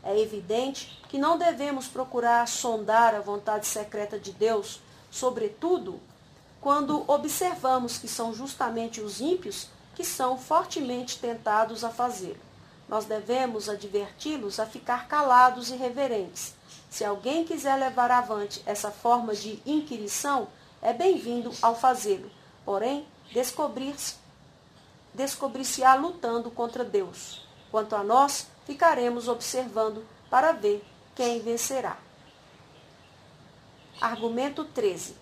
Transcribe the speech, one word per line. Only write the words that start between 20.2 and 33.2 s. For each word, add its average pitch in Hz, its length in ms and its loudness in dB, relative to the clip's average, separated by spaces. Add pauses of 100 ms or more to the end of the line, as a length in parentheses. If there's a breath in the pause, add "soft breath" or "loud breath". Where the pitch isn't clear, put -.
é 226 100 2
bem-vindo 240 600 0 (100)
ao 226 140 4
fazê-lo. 208 540 2 (340 loud breath)
Porém, 240 420 -2 (260)
descobrir-se, 262 840 -4 (960)
descobrir-se-á 262 840 2
lutando 240 560 -2
contra 233 340 -4
Deus. 196 600 -4 (240)
Quanto 220 240 -2
a 202 80 0
nós, 262 460 4 (160)
ficaremos 240 640 2
observando 220 760 -2 (260)
para 302 220 6
ver 208 320 0 (300)
quem 240 260 -2
vencerá. 233 580 -4 (2000)